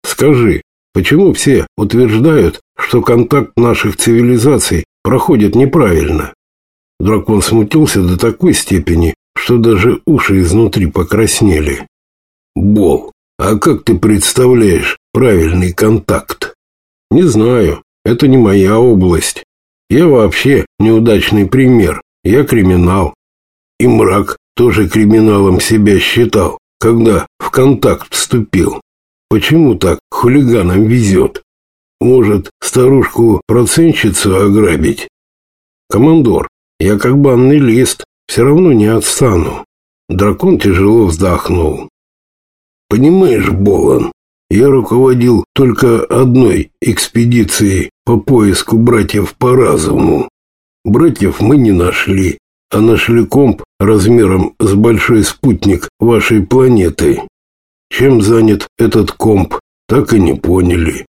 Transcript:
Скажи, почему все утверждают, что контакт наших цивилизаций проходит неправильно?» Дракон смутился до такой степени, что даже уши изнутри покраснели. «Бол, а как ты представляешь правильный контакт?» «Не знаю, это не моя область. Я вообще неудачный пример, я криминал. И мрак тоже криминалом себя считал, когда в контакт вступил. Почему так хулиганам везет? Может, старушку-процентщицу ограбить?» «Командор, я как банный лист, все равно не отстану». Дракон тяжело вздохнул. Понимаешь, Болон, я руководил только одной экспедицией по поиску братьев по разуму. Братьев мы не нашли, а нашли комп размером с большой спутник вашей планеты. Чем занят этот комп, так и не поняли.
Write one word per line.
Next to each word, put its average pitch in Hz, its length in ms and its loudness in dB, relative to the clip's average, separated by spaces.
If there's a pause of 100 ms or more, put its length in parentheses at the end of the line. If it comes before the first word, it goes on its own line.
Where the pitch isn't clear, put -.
Скажи, 120 580 0 (320)
почему 151 400 0
все 131 320 0 (100)
утверждают, 110 840 0 (180)
что - 240 -2
контакт 123 540 0
наших 120 400 -2
цивилизаций 120 880 0 (180)
проходит 113 520 0
неправильно?» 101 760 0 (680)
Дракон 104 440 -2
смутился 113 600 0
до 87 140 0
такой 117 380 0
степени, 82 600 -2 (220)
что 123 220 -2
даже 110 480 0
уши 101 340 0
изнутри 98 460 0
покраснели. 85 1000 -2 (680)
«Бол, 95 560 0 (260)
а 104 180 -2
как 117 280 -2
ты 104 120 0
представляешь 107 1000 0 (140)
правильный 90 600 0
контакт?» - 840 -4 (560)
«Не 143 120 2
знаю, 113 600 0 (220)
это 120 220 0
не 131 100 4
моя 101 440 2
область. 92 640 0 (440)
Я 160 200 2
вообще 117 580 0 (140)
неудачный 107 680 0
пример, 123 560 0 (220)
я 113 200 0
криминал. 92 680 0 (640)
И 120 80 0
мрак 101 520 0 (180)
тоже 107 320 0
криминалом 104 720 2
себя 104 400 0
считал, 107 580 -2 (220)
когда 113 480 0 (100)
в - 120 -10
контакт 127 600 0
вступил. - 680 -4 (500)
Почему 135 460 2
так 82 240 -2 (100)
хулиганам 117 760 0
везет? 110 580 0 (580)
Может, 107 500 0 (100)
старушку-процентщицу 117 1700 0
ограбить?» 95 760 0 (800)
«Командор, 127 600 0 (320)
я 101 180 0
как 123 200 0
банный 135 400 2
лист, 123 460 0 (220)
все 113 180 -2
равно 151 280 2
не 107 140 2
отстану». 104 800 -2 (440)
Дракон 101 500 0
тяжело 101 480 2
вздохнул. 85 840 -4 (1000)
Понимаешь, 135 600 2
Болон, 85 640 0 (360)
я 120 200 2
руководил 123 760 0 (100)
только 120 500 0
одной 123 680 0 (100)
экспедицией 107 1120 -2 (160)
по 120 120 0
поиску 110 600 0
братьев 107 560 -2
по 127 200 -2
разуму. 80 760 0 (560)
Братьев 113 540 0
мы 131 180 2
не 110 140 2
нашли, 92 680 -2 (320)
а 101 100 -2
нашли 113 460 2
комп 131 360 0 (160)
размером 98 800 0
с 101 140 -2
большой 107 500 2
спутник - 680 -2 (100)
вашей 110 460 0
планеты. 113 760 0 (720)
Чем 127 320 2
занят 110 460 0 (100)
этот 113 340 0
комп, - 440 -2 (300)
так 123 280 -2
и 104 60 4
не 76 140 0
поняли. 87 800 -2